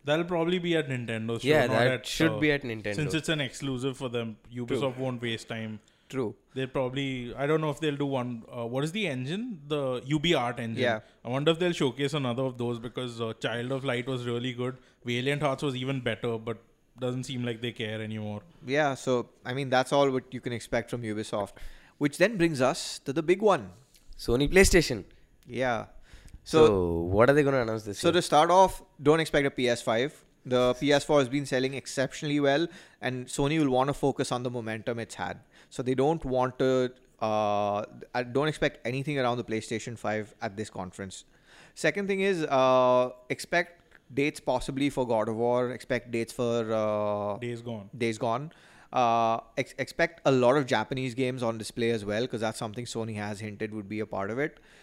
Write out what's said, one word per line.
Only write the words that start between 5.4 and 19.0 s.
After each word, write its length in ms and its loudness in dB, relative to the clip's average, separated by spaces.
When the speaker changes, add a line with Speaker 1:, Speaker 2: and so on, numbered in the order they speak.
Speaker 1:
time. 300 -8
Speaker 3:
True. 240 -4
Speaker 1:
They'll 120 -2
probably, 680 -4
I 120 -2
don't 120 2
know 100 -2
if 120 -6
they'll 160 0
do 80 -2
one, 380 -4
uh, 80 -4
what 200 -2
is 80 -6
the 120 -2
engine? 600 -6
The 380 -2
U 140 2
B 140 2
Art 240 0
engine. 240 -4
Speaker 3:
Yeah. 200 2
Speaker 1:
I 20 -8
wonder 240 2
if 80 -2
they'll 140 2
showcase 400 0
another 300 -2
of 140 -4
those, 220 -2
because, 400 -8
uh, 220 -4
Child 320 -4
of 100 -4
Light 240 -2
was 180 -4
really 280 -2
good. 240 -6
Valiant 380 -2
Hearts 220 -2
was 120 -2
even 240 -4
better, 380 -4
but 220 -8
doesn't 280 -4
seem 180 -6
like 180 -4
they 120 -4
care 280 -6
anymore. 400 -8
Speaker 3:
Yeah, 280 0
so, 340 0